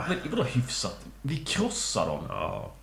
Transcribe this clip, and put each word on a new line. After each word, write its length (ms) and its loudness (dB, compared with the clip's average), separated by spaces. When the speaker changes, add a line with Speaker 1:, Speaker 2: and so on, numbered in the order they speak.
Speaker 1:
men 80 2
vadå 120 2
hyfsat? 640 0
Vi 140 0
krossar 720 2
dem. 220 0
Speaker 2:
Ja, 440 -2